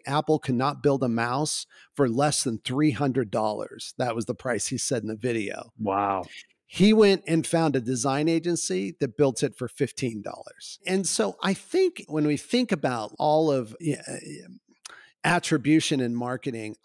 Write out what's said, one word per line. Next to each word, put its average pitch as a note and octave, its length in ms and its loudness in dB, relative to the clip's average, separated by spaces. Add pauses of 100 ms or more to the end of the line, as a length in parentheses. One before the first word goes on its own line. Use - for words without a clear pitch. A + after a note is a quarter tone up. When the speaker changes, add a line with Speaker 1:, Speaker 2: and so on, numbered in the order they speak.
Speaker 1:
Apple D3+ 320 2
could B2+ 160 0
not B2+ 260 0
build C#3 220 4
a B2 60 2
mouse A#2+ 560 -2 (280)
for C3+ 160 2
less C#3 340 2
than A2+ 160 -2
three D3 320 2
hundred B2+ 380 0
dollars. G#2+ 680 -4
That A#2+ 180 -2
was A2+ 100 -4
the A#2+ 80 -4
price A2+ 340 -4
he C3 120 -4
said A#2 240 -2
in G#2+ 60 -6
the A2 60 -4
video. A2+ 640 -4
Speaker 2:
Wow. G2+ 460 -2 (420)
Speaker 1:
He G#3 280 4
went G3+ 340 6
and E3 180 2
found D#3+ 300 2
a C3 60 0
design C3 480 0
agency E3+ 720 -2
that B2+ 180 -4
built C#3 260 2
it C3 140 -2
for B2 100 -6
fifteen A2+ 560 -4
dollars. - 640 -14
And F#3+ 180 0
so G3 380 -2
I F#3+ 100 2
think - 540 -2
when D3+ 180 0
we D3+ 120 2
think A#3+ 340 -2
about B2+ 480 -2
all D3+ 320 4
of, B2 300 -2
y-, D#3 160 -2 (100)
uh, - 100 -8 (1040)
attribution D#3 760 4
in A#2+ 160 0
marketing, A#2+ 680 -6